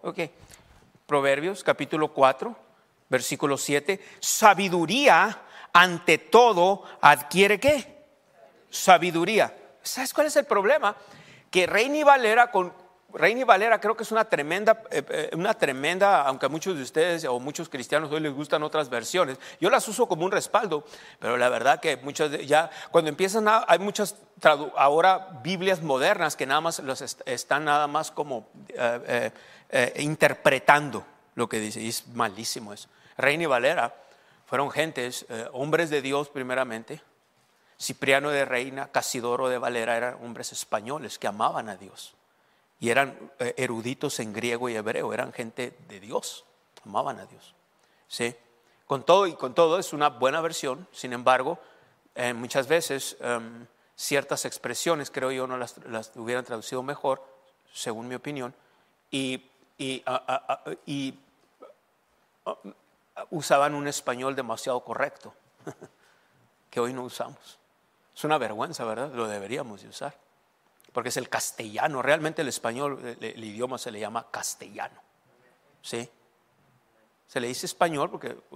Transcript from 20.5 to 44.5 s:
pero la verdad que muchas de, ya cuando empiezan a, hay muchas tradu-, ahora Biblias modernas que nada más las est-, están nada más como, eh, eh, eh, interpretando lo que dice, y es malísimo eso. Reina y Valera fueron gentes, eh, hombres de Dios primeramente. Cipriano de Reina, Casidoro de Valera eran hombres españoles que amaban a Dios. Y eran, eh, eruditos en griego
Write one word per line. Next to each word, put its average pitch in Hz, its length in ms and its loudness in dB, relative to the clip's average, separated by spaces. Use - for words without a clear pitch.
pero 117 160 -2
la 123 120 4
verdad 127 300 4
que 151 200 -2
muchas 143 340 -2
de, 143 120 -6
ya 151 240 4
cuando 160 200 4
empiezan 190 360 0
a, 220 220 4
hay 170 100 6
muchas 202 380 -4
tradu-, 151 360 6
ahora 160 680 4
Biblias 185 380 0
modernas 160 520 2
que 139 120 -4
nada 143 140 2
más 165 200 -4
las 135 200 -6
est-, - 240 -12
están 139 400 -2
nada 147 220 2
más 147 240 -4
como, 143 380 -8
eh, 120 360 -2
eh, 120 240 -2
eh, 127 340 0
interpretando 143 1040 2
lo 120 120 -2
que 113 120 -2
dice, 107 200 -6
y 113 100 -6
es - 180 -8
malísimo 113 640 -6
eso. - 160 -18
Reina 147 280 2
y - 20 -2
Valera 123 480 2
fueron 139 220 -2
gentes, 135 600 -6
eh, 113 240 -10
hombres 156 380 0
de 147 120 0
Dios 143 260 -4
primeramente. 127 720 -6
Cipriano 139 520 0
de 139 160 2
Reina, 131 440 -6
Casidoro 123 600 -2
de 123 80 -2
Valera 120 400 -2
eran 123 160 -4
hombres 120 360 -12
españoles 113 680 -8
que - 80 -6
amaban 113 420 -4
a 98 80 -12
Dios. - 380 -20
Y 117 80 -2
eran, 123 500 0
eh, 123 200 -4
eruditos 123 600 -4
en 110 140 -8
griego 117 380 -4